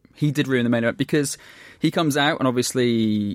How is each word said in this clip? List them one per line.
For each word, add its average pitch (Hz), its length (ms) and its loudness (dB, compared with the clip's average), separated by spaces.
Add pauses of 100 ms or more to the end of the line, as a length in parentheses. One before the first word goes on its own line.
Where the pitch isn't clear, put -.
(140)
He 151 180 0
did 135 160 -2
ruin 127 160 0
the 117 60 0
main 117 140 0
event 117 140 -2
because 143 400 -2 (420)
he 156 120 0
comes 156 260 0
out 147 220 0
and 131 80 0
obviously, 123 420 0 (460)